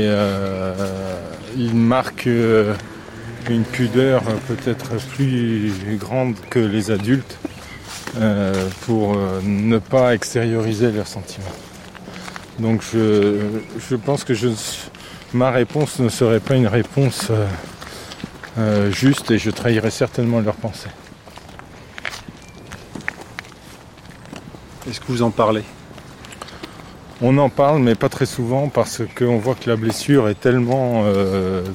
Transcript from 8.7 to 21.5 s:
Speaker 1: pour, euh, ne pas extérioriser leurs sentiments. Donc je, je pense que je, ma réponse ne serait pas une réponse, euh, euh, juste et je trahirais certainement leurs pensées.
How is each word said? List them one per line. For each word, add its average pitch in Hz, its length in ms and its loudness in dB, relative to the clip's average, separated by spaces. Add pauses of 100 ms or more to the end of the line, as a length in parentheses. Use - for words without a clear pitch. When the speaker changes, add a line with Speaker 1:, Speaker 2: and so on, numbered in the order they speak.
Speaker 1:
pour, 107 320 2
euh, 95 280 -2
ne 104 360 2
pas 123 360 4
extérioriser 113 760 0
leurs 104 160 -2
sentiments. 95 400 -10 (1120)
Donc 113 240 0 (100)
je, 104 460 4 (500)
je 127 80 0
pense 139 280 -2
que 127 100 0
je, 113 140 0 (840)
ma 127 180 4
réponse 127 500 0
ne 120 80 4
serait 110 320 4
pas 135 160 2
une 127 100 6
réponse, 117 640 0
euh, 107 160 2 (1120)
euh, 104 320 4
juste 135 400 4
et 110 80 6
je 104 120 0
trahirais 110 420 2
certainement 117 480 0
leurs 104 160 0
pensées. - 340 -8 (4000)